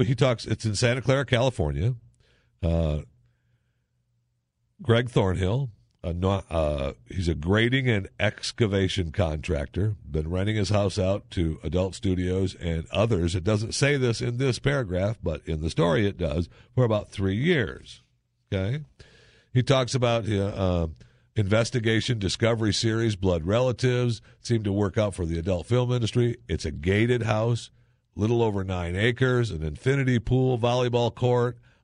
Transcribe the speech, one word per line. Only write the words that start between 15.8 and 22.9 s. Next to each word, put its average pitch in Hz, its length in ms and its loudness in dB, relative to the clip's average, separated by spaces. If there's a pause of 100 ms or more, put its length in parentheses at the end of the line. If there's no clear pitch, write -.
it 98 100 -4
does, 85 320 -2 (240)
for 127 100 2
about 107 280 0
three 95 240 -2
years. 120 640 -2 (500)
Okay? 104 320 -2 (720)
He 127 80 4
talks 131 320 2
about, 117 360 0
uh, 98 160 2
uh, 90 420 0 (480)
investigation, 110 840 0
Discovery 110 540 0
series, 113 420 0